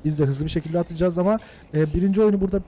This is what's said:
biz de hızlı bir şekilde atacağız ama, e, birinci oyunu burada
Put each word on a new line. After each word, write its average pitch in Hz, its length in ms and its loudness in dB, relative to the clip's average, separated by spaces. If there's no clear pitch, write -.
biz 151 140 -2
de 151 60 2
hızlı 139 200 -2
bir 156 60 -4
şekilde 160 280 -4
atacağız 175 400 -2
ama, 202 200 2
e, 151 200 0
birinci 196 280 2
oyunu 202 180 4
burada 190 280 -2